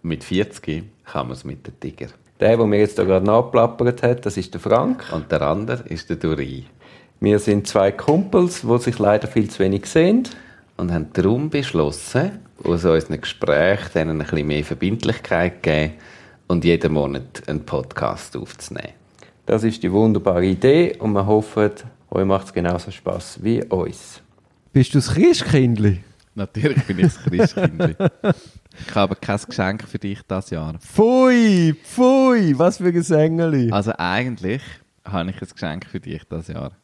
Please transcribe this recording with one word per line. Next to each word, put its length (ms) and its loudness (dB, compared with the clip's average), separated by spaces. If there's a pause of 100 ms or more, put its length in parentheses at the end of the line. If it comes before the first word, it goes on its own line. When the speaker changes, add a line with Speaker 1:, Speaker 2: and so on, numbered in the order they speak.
Speaker 1:
Mit 220 -6
vierzig 600 -4 (220)
kann 220 -6
man's 140 -14
mit 240 -14
der 140 -18
Tiger. 280 -12 (300)
Speaker 2:
Der, 200 4
der 80 4
mir 140 4
jetzt 180 2
da 60 2
gerade 200 4
nachplappert 760 2
hat, 240 0
das 100 -4
ist 160 -8
der 80 -10
Frank. 500 2
Speaker 1:
Und 220 -4
der 80 2
andere 480 -2
ist 220 -10
der 60 -4
Duri. 480 -4 (540)
Speaker 2:
Wir 200 4
sind 280 0
zwei 260 2
Kumpels, 680 0
die 180 2
sich 200 -4
leider 280 2
viel 220 -2
zu 120 -8
wenig 260 0
sehen. 380 2 (520)
Speaker 1:
Und 160 -4
haben 220 -4
darum 340 0
beschlossen, 920 -2 (220)
aus 220 -2
unseren 340 2
Gesprächen 760 0
denen 260 -2
ein 80 -6
bisschen 180 -4
mehr 180 -2
Verbindlichkeit 920 -2
zu 60 -20
geben 320 0 (520)
und 200 0
jeden 260 2
Monat 540 -4
einen 180 -6
Podcast 720 -6
aufzunehmen. 560 -14 (540)
Speaker 2:
Das 180 0
ist 180 -2
die 100 -2
wunderbare 520 2
Idee 540 4
und 140 -2
wir 140 0
hoffen, 440 2 (400)
euch 160 0
macht's 260 0
genauso 380 -4
Spass 520 -10
wie 220 0
uns. 560 -6 (540)
Bist 200 4
du 40 6
das 160 0
Christkindli? 840 4 (340)
Speaker 1:
Natürlich 500 -2
bin 160 -4
ich 60 6
das 180 0
Christkindli. 760 0
Speaker 2:
<laughs> 40 0 (840)
Speaker 1:
Ich 60 -16
habe 220 0
kein 300 -4
Geschenk 400 -4
für 120 -10
dich 240 -8
dieses 280 -8
Jahr. 280 -8
Speaker 2:
Pfui, 1040 4
pfui, 760 4
was 220 2
für 80 -6
ein 60 2
Gesengeli. 800 2
Speaker 1:
Also 260 0
eigentlich 640 -4 (420)
habe 260 -6
ich 120 -12
ein 100 -14
Geschenk 340 -10
für 120 -12
dich 320 -12
dieses 180 -10
Jahr. 220 -10 (140)